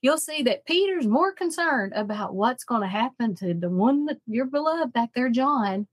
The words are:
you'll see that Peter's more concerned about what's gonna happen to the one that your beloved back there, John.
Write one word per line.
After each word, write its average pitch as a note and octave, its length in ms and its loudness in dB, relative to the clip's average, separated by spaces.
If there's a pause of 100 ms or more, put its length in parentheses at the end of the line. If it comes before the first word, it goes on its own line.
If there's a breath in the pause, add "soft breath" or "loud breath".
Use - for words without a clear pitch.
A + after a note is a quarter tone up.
you'll D4 160 4
see D4+ 260 -4
that G#3+ 200 0
Peter's F4+ 420 2
more D#4 260 4
concerned E4 640 -2
about G#3 400 -4
what's A3 300 0
gonna G#3+ 240 -2
happen A3 480 -2
to F3 180 -2
the E3+ 160 -4
one B3+ 360 2
that D4+ 200 -6
your A#3 200 -2
beloved D4+ 460 -2
back A#3 220 0
there, B3+ 140 0
John. A3+ 640 0